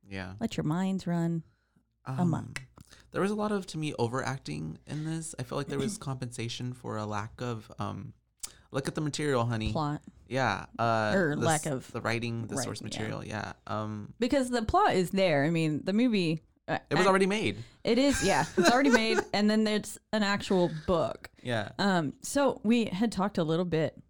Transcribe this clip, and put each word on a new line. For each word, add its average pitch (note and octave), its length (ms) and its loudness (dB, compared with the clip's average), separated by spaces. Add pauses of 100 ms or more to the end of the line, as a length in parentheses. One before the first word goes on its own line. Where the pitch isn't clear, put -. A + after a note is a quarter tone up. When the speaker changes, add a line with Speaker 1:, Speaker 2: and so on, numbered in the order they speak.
Speaker 1:
Yeah. F#2+ 320 -8
Speaker 2:
Let A3+ 180 -4
your D#3+ 80 -2
minds F#3 420 -2
run E3+ 360 0 (640)
Speaker 1:
Um, C3 140 -4
Speaker 2:
amok. D3 420 -2 (480)
Speaker 1:
there - 120 -4
was G3 80 0
a G#3+ 40 -2
lot G#3 180 -2
of, G3 160 -4
to D#3+ 100 -8
me, D#3 200 -2
overacting C3 880 -4
in D3+ 180 -6
this. D#3+ 340 -6
I - 40 -6
felt C3+ 160 -6
like C#3 100 -6
there C#3 100 -4
was G3 200 -2
Speaker 2:
<clears throat> - 0 -
Speaker 1:
compensation B2 760 -6
for A2+ 240 -8
a G#2+ 80 -4
lack G#2 340 -6
of, A#2 380 -6
um, G2+ 340 -6 (580)
look C3 160 -4
at D#3+ 80 -4
the D#3+ 60 -4
material, C#3+ 460 0
honey. A2 260 -2
Speaker 2:
Plot. D3+ 300 -2 (260)
Speaker 1:
Yeah. A2+ 380 -2 (120)
Uh, A2+ 380 2
Speaker 2:
Or D#3+ 200 2
Speaker 1:
the G#2+ 60 -2
Speaker 2:
lack D#3 240 2
Speaker 1:
s-, D#3 60 -2
Speaker 2:
of C3 200 -6
Speaker 1:
the A2+ 100 -6
writing, A#2 440 -2
the C3+ 100 -6
Speaker 2:
Right, B2+ 80 0
Speaker 1:
source G#2+ 180 -8
Speaker 2:
yeah. - 20 -14
Speaker 1:
material. A2 400 -6
Yeah. G#2 280 -8 (140)
Um, G#2+ 520 -6
Speaker 2:
Because B3+ 320 2
the A#3+ 120 0
plot F4+ 320 4
is F3+ 160 2
there. F3 340 4
I D#3+ 60 2
mean, D#3+ 340 2
the A2 100 -2
movie, G3+ 480 2 (260)
uh, D3+ 100 0 (120)
Speaker 1:
it - 60 2
was G#3 100 4
Speaker 2:
I G3 40 6
Speaker 1:
already F#3+ 160 6
made. F#3 300 0 (260)
Speaker 2:
It A3 160 2
is, C#4 240 4
yeah. D#3 220 4 (140)
It's F3 120 8
already C4+ 200 6
made, A3+ 360 4
Speaker 1:
<laughs> - 60 -8
Speaker 2:
and G#3 180 4
then A3 140 4
there's G#3 340 -2 (140)
an G#3+ 100 2
actual G3 480 2 (160)
book. D#3+ 440 0 (120)
Speaker 1:
Yeah. A#2 360 -2
Speaker 2:
Um. F#3 420 2
So - 420 0
we A3+ 240 4
had G#3 240 0
talked G3 280 -2
a E3+ 60 4
little D#3+ 200 2
bit. D#3+ 340 0 (120)